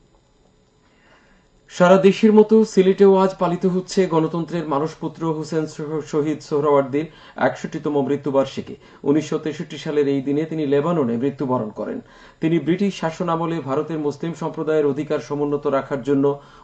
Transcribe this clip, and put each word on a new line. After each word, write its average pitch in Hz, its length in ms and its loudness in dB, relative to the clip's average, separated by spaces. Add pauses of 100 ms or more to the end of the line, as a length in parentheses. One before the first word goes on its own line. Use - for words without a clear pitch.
(1700)
সারা 180 260 6
দেশের 196 340 6
মতো 214 320 8
সিলেটেও 190 520 6
আজ 190 220 2
পালিত 180 280 0
হচ্ছে 185 400 -2
গণতন্ত্রের 160 600 -2
মানসপুত্র 156 640 -4
হুসেন 156 340 -4
শহ-, 151 340 -8
শহীদ 147 400 -4
সোহরাওয়ার্দীর 143 680 0 (300)
একষট্টিতম 151 580 -4 (120)
মৃত্যুবার্ষিকী। 135 680 -2 (280)
উনিশশো 147 360 0
তেষট্টি 156 400 -10
সালের 147 300 0
এই 139 140 0
দিনে 143 220 -2
তিনি 156 220 -4
লেবাননে 143 500 0
মৃত্যুবরণ 127 540 -4
করেন। 104 300 -8 (400)
তিনি 165 180 0
ব্রিটিশ 180 420 -2
শাসন 160 280 -4
আমলে 165 320 -4
ভারতের 147 380 -4
মুসলিম 151 360 -6
সম্প্রদায়ের 156 520 -2
অধিকার 147 320 -2
সমুন্নত 147 480 -4
রাখার 135 360 -2
জন্য 139 380 0 (240)